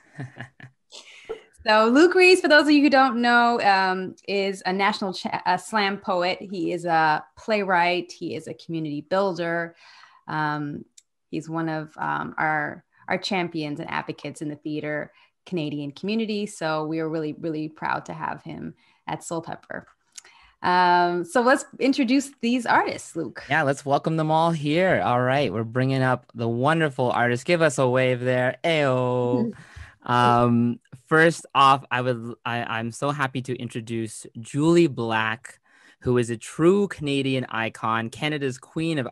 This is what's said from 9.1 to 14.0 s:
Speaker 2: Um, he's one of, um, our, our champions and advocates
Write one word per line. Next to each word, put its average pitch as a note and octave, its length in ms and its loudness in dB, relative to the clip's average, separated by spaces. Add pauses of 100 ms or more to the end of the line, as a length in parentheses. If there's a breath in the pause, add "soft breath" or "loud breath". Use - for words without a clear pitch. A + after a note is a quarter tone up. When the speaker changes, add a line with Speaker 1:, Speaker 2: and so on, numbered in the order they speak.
Speaker 2:
Um, D3+ 580 -6 (440)
he's D#3 160 -8
one D#3+ 220 -6
of, D#3 300 -8
um, D3 400 -6
our, D#3 460 -4 (240 soft breath)
our F#3 100 -2
champions E3+ 600 -6
and - 100 -12
advocates D3 500 -10